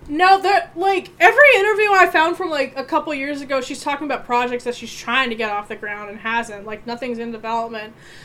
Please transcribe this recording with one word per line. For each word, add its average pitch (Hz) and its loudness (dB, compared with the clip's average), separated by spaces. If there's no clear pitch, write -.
No, 370 4
the, 359 2
like, 370 0
every 480 8
interview 415 2
I 370 6
found 339 2
from, 359 -6
like, 269 -4
a 269 -6
couple 311 -4
years 277 -6
ago, 269 -4
she's 262 -10
talking 294 -6
about 269 -6
projects 247 -2
that 240 -4
she's 226 -14
trying 254 -2
to 226 -6
get 220 -4
off 208 -6
the 214 -10
ground 208 -10
and 220 -14
hasn't. 226 -6
Like, 214 -14
nothing's 240 -8
in 233 -8
development. 226 -8